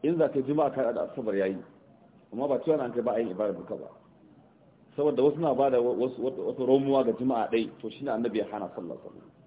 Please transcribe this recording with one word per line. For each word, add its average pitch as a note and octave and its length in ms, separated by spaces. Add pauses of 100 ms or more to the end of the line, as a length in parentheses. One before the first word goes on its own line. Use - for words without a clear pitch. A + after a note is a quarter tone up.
In E3 160
za D3+ 100
ka - 80
yi C3+ 80
Juma'a D3 260
ka B2+ 120
haɗa A#2 100
da D#2 160
Asabar, A2 260
ya G2 120
yi. F#2+ 100 (760)
Amma B2+ 160
ba C3 120
cewa D#3 180
na C3+ 60
an A#2+ 100
kai A#2 80
ba A#2 120
a A2+ 60
yin A2+ 140
ibada G2+ 240
duka - 180
ba. - 140 (1040)
Saboda C#3+ 280
wasu D3 160
na D3 160
ba C3+ 160
da B2 100
wa-, A#2+ 160
wasu, B2 240
wata, B2+ 200
wata B2 220
romuwa C3+ 400
ga A2+ 100
Juma'a A#2+ 360
ɗai, A2+ 220 (100)
to A2 80
shi C3+ 140
ne C#3 80
Annabi A#2 260
ya G2+ 140
hana G#2 240
sallallahu E2+ 260
alaihi - 80
wasallam. - 380